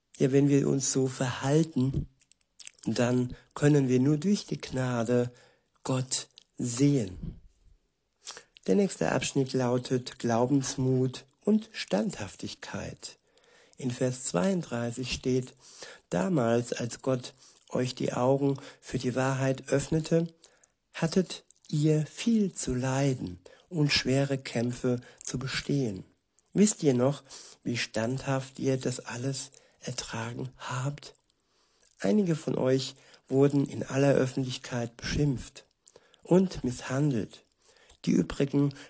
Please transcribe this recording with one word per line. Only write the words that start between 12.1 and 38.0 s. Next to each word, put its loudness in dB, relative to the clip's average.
In -4
Vers -2
zweiunddreißig -2
steht: -2
„Damals, 2
als -6
Gott -4
euch -2
die -4
Augen 2
für -6
die -2
Wahrheit -2
öffnete, 2
hattet -2
ihr 2
viel 0
zu -2
leiden 0
und 2
schwere 0
Kämpfe -2
zu -6
bestehen. -4
Wisst 4
ihr 6
noch, 2
wie -2
standhaft -4
ihr 0
das -2
alles -6
ertragen -8
habt?“ -8
Einige 2
von -2
euch 0
wurden 4
in -6
aller 2
Öffentlichkeit -2
beschimpft -2
und 2
misshandelt. -2